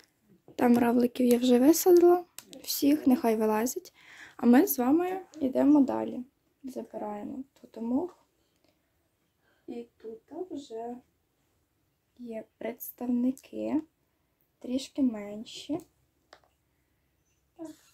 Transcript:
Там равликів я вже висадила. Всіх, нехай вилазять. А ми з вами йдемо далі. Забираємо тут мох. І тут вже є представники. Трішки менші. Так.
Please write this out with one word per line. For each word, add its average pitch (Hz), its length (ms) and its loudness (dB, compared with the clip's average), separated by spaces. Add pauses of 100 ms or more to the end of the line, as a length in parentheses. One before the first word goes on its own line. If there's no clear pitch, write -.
(560)
Там 240 220 4
равликів 240 480 2
я 240 120 4
вже 247 200 4
висадила. 349 680 6 (380)
Всіх, - 440 -2
нехай 240 300 2
вилазять. 220 560 -4 (440)
А - 100 -4
ми 254 200 6
з - 120 -6
вами 339 420 0 (200)
йдемо 277 400 4
далі. 226 400 -2 (460)
Забираємо 220 800 -12 (160)
тут - 220 -18
мох. 262 360 -6 (1500)
І 233 200 -14 (100)
тут - 540 -16
вже 240 460 -12 (1200)
є 226 260 -14 (140)
представники. 247 1200 -4 (760)
Трішки 254 440 -6
менші. 214 760 -6 (1800)
Так. 320 140 -16 (220)